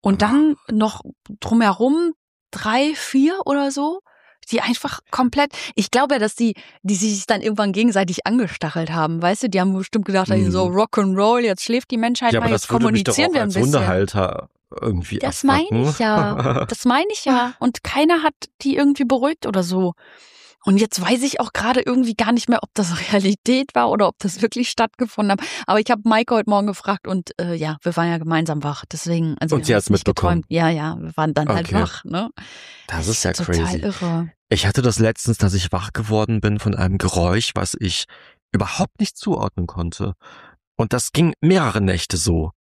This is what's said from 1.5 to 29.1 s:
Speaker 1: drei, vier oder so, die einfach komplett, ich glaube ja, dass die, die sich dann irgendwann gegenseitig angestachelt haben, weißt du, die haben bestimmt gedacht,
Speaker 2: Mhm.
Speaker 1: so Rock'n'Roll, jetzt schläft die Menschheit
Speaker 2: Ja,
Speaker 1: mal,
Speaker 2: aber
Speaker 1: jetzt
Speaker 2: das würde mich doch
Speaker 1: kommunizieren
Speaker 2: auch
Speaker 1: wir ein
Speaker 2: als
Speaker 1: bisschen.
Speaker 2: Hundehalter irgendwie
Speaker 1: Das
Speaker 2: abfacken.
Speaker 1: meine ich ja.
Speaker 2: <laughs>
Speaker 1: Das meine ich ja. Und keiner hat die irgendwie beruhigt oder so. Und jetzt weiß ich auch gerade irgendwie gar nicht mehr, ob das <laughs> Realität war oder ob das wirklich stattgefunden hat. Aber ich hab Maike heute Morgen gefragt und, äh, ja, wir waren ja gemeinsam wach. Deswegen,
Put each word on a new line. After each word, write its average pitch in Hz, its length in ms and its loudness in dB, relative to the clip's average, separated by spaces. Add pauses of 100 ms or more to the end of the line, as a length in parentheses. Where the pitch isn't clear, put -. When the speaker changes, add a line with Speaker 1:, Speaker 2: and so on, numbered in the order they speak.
Speaker 1:
drei, 269 440 0
vier 302 520 2
oder 285 240 0
so, 302 300 -2 (500)
die 226 100 2
einfach - 400 -4 (100)
komplett, 269 420 0 (220)
ich - 160 -2
glaube 277 260 2
ja, - 40 0
dass 214 140 -2
die, 226 200 0 (280)
die 202 140 0
sich 196 300 -2
dann 208 140 0
irgendwann 208 320 0
gegenseitig 196 540 0
angestachelt 165 680 -2
haben, 165 300 -2
weißt 185 220 0
du, 247 40 0
die 190 120 0
haben 190 120 2
bestimmt 190 320 -2
gedacht, 190 240 0
Speaker 2:
Mhm. 190 220 4
Speaker 1:
so 185 160 2
Rock'n'Roll, 202 760 2
jetzt 208 220 -2
schläft 240 280 -2
die 254 60 -2
Menschheit 233 380 0
Speaker 2:
Ja, 226 60 4
Speaker 1:
mal, 233 60 -2
Speaker 2:
aber 226 80 2
Speaker 1:
jetzt 202 100 -2
Speaker 2:
das - 60 -8
würde 233 220 2
mich 208 120 2
doch - 100 0
Speaker 1:
kommunizieren 339 160 2
Speaker 2:
auch 339 40 0
Speaker 1:
wir 277 60 4
ein 214 60 0
Speaker 2:
als 196 80 -2
Speaker 1:
bisschen. 131 180 2
Speaker 2:
Hundehalter 95 760 0 (220)
irgendwie 90 500 -4
Speaker 1:
Das - 220 -4
Speaker 2:
abfacken. 277 240 4 (120)
Speaker 1:
meine 143 120 2
ich 147 80 -4
ja. - 640 0
Speaker 2:
<laughs> - 40 -10
Speaker 1:
Das - 160 -8
meine 269 280 2
ich 415 120 -8
ja. 247 340 0
Und 240 240 -2
keiner 311 400 2
hat 311 120 0 (260)
die 269 160 0
irgendwie 285 280 2
beruhigt 262 420 0
oder 196 160 0
so. 180 320 0 (720)
Und 196 120 6
jetzt 214 200 0
weiß 220 240 0
ich 277 180 -2
auch 240 120 -4
gerade 247 280 0
irgendwie 247 340 0
gar 226 180 0
nicht 240 160 0
mehr, 233 140 2
ob - 120 -14
das 175 240 0
<laughs> - 140 -4
Realität 220 640 2
war 240 160 2
oder 214 180 2
ob - 100 -4
das 190 240 -4
wirklich 233 280 -2
stattgefunden 214 640 -2
hat. 202 140 -2 (200)
Aber 202 120 2
ich 214 120 0
hab 214 140 2
Maike 226 300 2
heute 220 160 2
Morgen 202 160 2
gefragt 196 400 -4
und, 185 340 -6
äh, 175 140 -2
ja, 156 280 -4
wir 175 140 -2
waren 170 120 0
ja 170 100 -2
gemeinsam 160 460 -2
wach. 147 260 -6
Deswegen, 165 500 -2